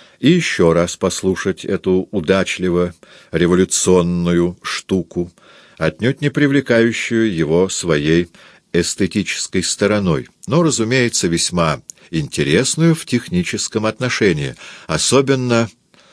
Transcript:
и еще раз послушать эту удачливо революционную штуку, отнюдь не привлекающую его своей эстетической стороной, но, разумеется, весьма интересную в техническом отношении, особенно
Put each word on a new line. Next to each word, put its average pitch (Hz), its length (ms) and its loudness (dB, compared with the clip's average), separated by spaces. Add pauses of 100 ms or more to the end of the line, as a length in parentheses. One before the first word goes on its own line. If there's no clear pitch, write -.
(200)
и 127 100 4
еще 160 440 4
раз 85 240 0
послушать 95 680 -2
эту 92 460 0
удачливо 90 800 -2 (380)
революционную 87 1300 2
штуку, - 680 -6 (460)
отнюдь 101 440 -2
не 147 80 0
привлекающую 117 1040 0
его 82 360 2
своей 80 600 0 (440)
эстетической 92 920 -2
стороной, 98 640 -2 (200)
но, 156 160 2
разумеется, 117 640 0
весьма 82 540 -2 (280)
интересную 107 840 0
в - 100 -10
техническом 107 800 -4
отношении, 98 720 0 (320)
особенно 120 840 2 (420)